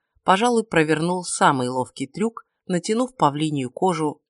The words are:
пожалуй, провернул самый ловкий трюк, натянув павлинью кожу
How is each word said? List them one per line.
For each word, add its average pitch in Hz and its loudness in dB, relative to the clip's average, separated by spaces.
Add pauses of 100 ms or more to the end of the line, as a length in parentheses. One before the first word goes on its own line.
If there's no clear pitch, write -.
(240)
пожалуй, 226 2
провернул 165 0
самый 139 0
ловкий 127 -6
трюк, 226 -6 (220)
натянув 220 -2
павлинью 147 0
кожу 160 -2